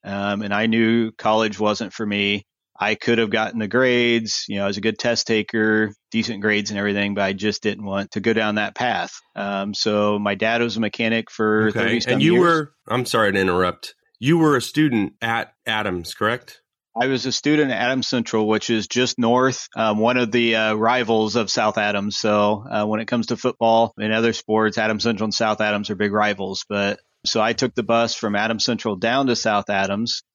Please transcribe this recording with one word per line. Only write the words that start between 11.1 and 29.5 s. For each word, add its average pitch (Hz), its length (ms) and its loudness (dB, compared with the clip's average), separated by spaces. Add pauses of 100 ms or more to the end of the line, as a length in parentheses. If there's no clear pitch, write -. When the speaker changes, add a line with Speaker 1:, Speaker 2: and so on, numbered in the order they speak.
Speaker 1:
for 107 380 2
Speaker 2:
Okay. 107 100 -2
Speaker 1:
thirty-some 107 360 0
Speaker 2:
And 135 80 2
you 165 120 4
Speaker 1:
years. 180 60 4
Speaker 2:
were, 160 320 2 (160)
I'm 123 180 0
sorry 110 260 2
to 98 60 2
interrupt, 90 560 0 (240)
you 147 200 2
were 151 180 4
a 117 60 0
student 127 580 0
at 113 320 -2 (140)
Adams, 104 480 -4
correct? - 460 -4 (400)
Speaker 1:
I 127 60 0
was 131 180 -2
a 131 80 -4
student 147 380 2
at 110 100 -2
Adams 123 280 -2
Central, 113 400 0
which 107 200 0
is 110 200 0
just 123 300 0
north, 127 580 2
um, 107 220 0
one 117 180 2
of 120 160 0
the, 117 240 2
uh, 110 180 0
rivals 110 640 2
of 110 140 0
South 107 280 0
Adams. 104 400 -2
So, 104 520 2
uh, 107 140 0
when 107 160 -2
it 110 60 -8
comes 117 220 0
to 120 80 -2
football 113 600 2
and 107 160 -2
other 113 200 2
sports, 107 440 0
Adams 110 280 0
Central 110 220 0
and 104 80 -4
South 107 260 0
Adams 104 300 -2
are 104 40 -2
big 101 180 0
rivals. 101 560 -2
But 101 320 -2 (240)
so - 160 0
I 113 120 2
took 117 220 -2
the 120 80 -2
bus 117 320 2
from 107 220 -4
Adams 110 280 0
Central 113 320 -2
down 123 320 0
to 117 80 2
South 104 340 0